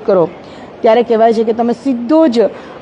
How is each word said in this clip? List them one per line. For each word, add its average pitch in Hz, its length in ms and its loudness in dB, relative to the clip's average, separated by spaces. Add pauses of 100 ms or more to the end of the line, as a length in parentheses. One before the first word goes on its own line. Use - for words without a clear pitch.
કરો, 185 240 2 (520)
ત્યારે 233 220 2
કહેવાય 226 300 2
છે 226 100 -2
કે 220 100 -2
તમે 233 200 -2
સીધો 269 540 0
જ 240 120 0 (420)